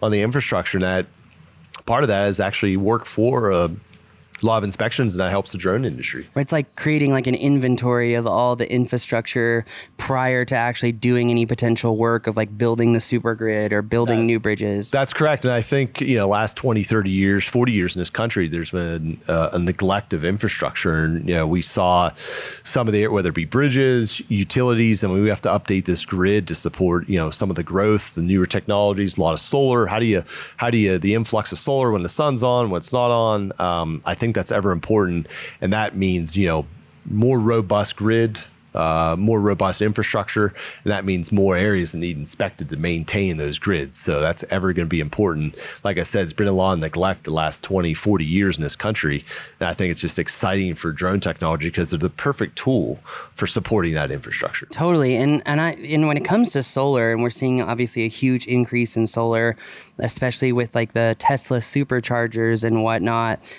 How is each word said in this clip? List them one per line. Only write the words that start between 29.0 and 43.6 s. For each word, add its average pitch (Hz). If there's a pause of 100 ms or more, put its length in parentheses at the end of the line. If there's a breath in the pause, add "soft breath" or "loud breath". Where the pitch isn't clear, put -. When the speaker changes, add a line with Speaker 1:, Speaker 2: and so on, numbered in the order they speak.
Speaker 1:
a 95
lot 82
of 82
solar. 131
How 104
do 117
you, 98 (320 loud breath)
how 120
do 120
you, 95
the 98
influx 110
of 82
solar 135
when 104
the 87
sun's 139
on, 123
when 90
it's -
not 123
on? 110
Um, 85
I 85
think 101 (100)
that's 92
ever 101
important. 90 (340 loud breath)
And 92
that 107
means, 92
you 95
know, 80 (400)
more 120
robust 107
grid, 113 (340)
uh, 80
more 107
robust 98
infrastructure, 104 (300 loud breath)
and 101
that 98
means 90
more 98
areas 90
that 82
need 85
inspected 76
to 78
maintain 85
those 73
grids. 76